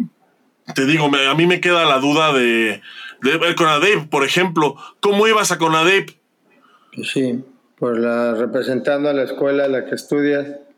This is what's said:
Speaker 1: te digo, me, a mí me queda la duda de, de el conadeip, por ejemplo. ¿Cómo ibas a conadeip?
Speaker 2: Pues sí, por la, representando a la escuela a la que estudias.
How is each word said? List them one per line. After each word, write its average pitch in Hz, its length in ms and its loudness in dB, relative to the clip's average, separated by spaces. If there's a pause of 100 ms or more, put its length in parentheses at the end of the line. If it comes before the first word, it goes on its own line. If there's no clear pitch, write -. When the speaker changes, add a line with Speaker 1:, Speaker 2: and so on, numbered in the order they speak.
(760)
Speaker 1:
te 135 100 0
digo, 151 240 2
me, 139 160 2
a 135 80 2
mí 165 140 2
me 180 120 2
queda 175 260 2
la 139 120 4
duda 147 340 2
de, 113 480 0 (440)
de 135 80 2 (160)
el 170 80 0
conadeip, 160 560 2
por 143 120 0
ejemplo. 160 520 0 (240)
¿Cómo 202 280 2
ibas 208 240 2
a 170 60 -2
conadeip? 160 540 2 (800)
Speaker 2:
Pues - 160 -10
sí, 127 340 -4 (360)
por 120 180 -2
la, 117 380 0
representando 131 760 -2
a 143 40 0
la 135 100 0
escuela 139 400 -2
a 139 60 0
la 127 160 -2
que - 100 -6
estudias. 143 500 -2 (320)